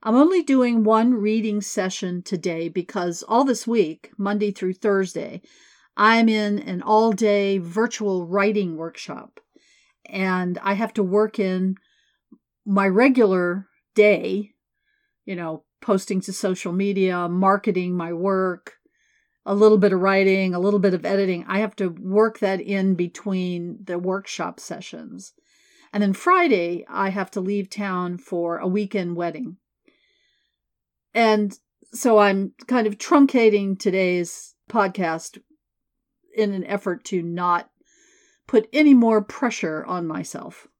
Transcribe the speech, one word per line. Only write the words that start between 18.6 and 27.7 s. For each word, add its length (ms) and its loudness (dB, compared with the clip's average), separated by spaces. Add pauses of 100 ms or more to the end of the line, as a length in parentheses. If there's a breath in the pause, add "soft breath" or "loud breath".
a 100 -2
little 220 6
bit 160 4
of 80 2
writing, 520 2
a 60 -4
little 200 2
bit 140 2
of 120 -4
editing. 420 0
I 120 -2
have 180 -4
to 100 -2
work 520 0
that 220 -2
in 340 0
between 880 -6
the 140 -8
workshop 640 -6
sessions. 720 -16 (580 soft breath)
And 120 -2
then 100 0
Friday, 720 2
I 220 -4
have 220 -6
to 100 -6
leave 280 -4